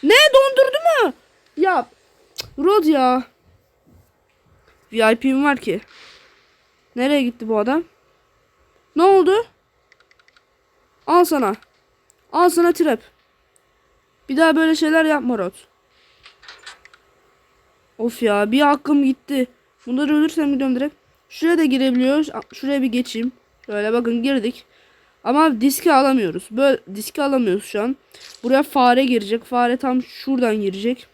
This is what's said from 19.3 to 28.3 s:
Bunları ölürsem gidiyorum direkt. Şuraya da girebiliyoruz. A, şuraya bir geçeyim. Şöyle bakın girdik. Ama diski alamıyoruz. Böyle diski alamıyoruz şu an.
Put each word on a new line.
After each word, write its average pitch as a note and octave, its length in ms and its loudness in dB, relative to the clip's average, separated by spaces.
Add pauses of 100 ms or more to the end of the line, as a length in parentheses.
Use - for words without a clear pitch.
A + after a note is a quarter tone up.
Bunları C#4 300 -2
ölürsem D4+ 360 0
gidiyorum C4 240 -2
direkt. C#4+ 180 -4 (340)
Şuraya E4 300 0
da E4 60 2
girebiliyoruz. C4+ 680 0
A, A3 100 -12 (140)
şuraya C#4 280 -4
bir C4 40 -2
geçeyim. B3 460 -4 (340)
Şöyle G#3 260 -4
bakın A#3 300 -2
girdik. B3 420 -4 (600)
Ama C#4 360 0
diski C#4 320 0
alamıyoruz. C4 580 0
Böyle C4 300 0 (140)
diski G#3 280 -8
alamıyoruz A#3+ 420 -2
şu G#3 180 -6
an. B3+ 140 -4 (460)